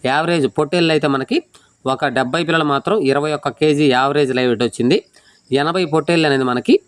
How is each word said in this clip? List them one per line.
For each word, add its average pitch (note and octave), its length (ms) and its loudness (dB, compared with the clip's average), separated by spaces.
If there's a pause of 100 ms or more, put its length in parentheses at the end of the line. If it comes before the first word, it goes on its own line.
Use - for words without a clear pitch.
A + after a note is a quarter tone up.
యావరేజ్ D3+ 420 0
పొట్టేళ్ళు D#3+ 460 0
అయితే D3 140 0
మనకి C#3 360 -2 (420)
ఒక C3 200 -2
డెబ్బై C3 380 -2
పిల్లలు E3 200 0
మాత్రం D3 360 0
ఇరవై C#3+ 340 0
ఒక్క C#3+ 160 -6
కేజీ D3 420 2
యావరేజ్ C3+ 440 0
లైవ్ B2+ 120 0
వెయిట్ A#2+ 160 0
వచ్చింది, A#2+ 400 0 (480)
ఎనభై E3 340 0
పొట్టేళ్ళు D#3 420 0
అనేది C3+ 160 2
మనకి B2+ 440 0